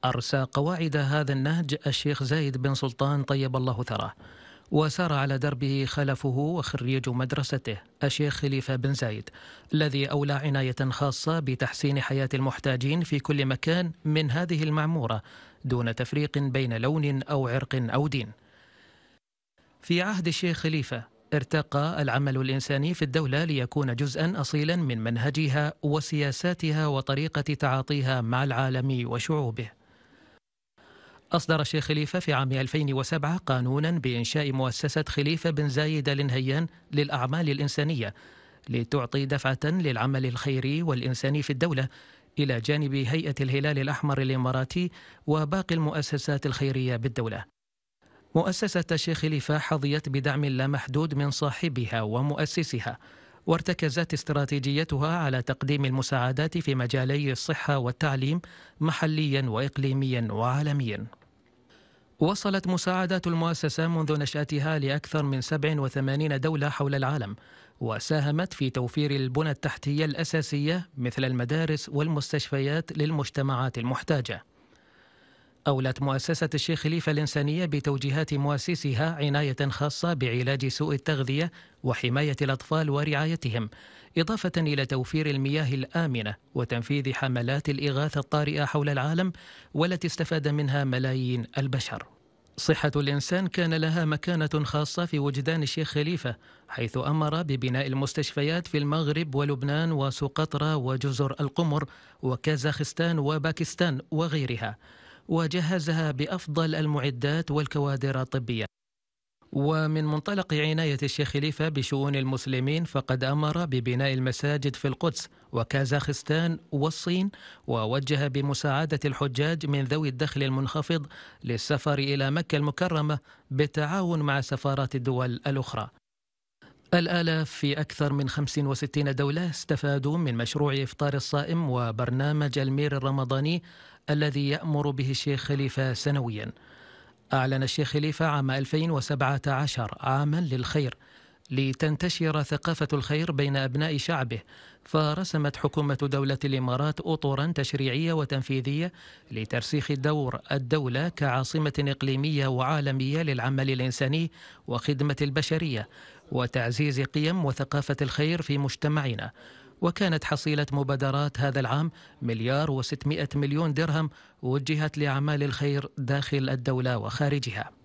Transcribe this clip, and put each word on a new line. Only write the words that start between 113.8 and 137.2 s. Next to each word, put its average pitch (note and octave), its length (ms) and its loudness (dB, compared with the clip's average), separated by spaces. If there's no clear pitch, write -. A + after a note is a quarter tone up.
المساجد C3 640 0
في - 120 -2
القدس - 400 -2
وكازاخستان C#3+ 1080 0
والصين، F3 580 0
ووجه C3+ 640 0
بمساعدة C#3+ 760 0
الحجاج D3 640 0
من C#3+ 180 2
ذوي D3 240 0
الدخل C#3 340 -2
المنخفض C#3 640 0
للسفر C#3 540 0
إلى C#3 320 2
مكة D#3+ 260 0
المكرمة D3+ 640 0
بالتعاون D3+ 720 2
مع C#3 180 2
سفارات C3+ 540 -2
الدول B2+ 520 0
الأخرى. B2+ 420 -2
الآلاف E3 560 2
في C#3+ 300 0
أكثر D3 320 0
من C#3+ 160 0
خمس C#3+ 300 -2
وستين C#3+ 560 0
دولة D3 360 0
استفادوا C#3+ 680 0
من C#3+ 160 0
مشروع C#3 480 0
إفطار C#3+ 320 -2
الصائم D3 560 0
وبرنامج B2+ 880 0
المير C#3 380 2
الرمضاني C3+ 640 0
الذي D3 380 2
يأمر D3 420 0
به C3+ 200 -2
الشيخ C3+ 340 0
خليفة C3+ 480 0
سنويا. A#2+ 600 -2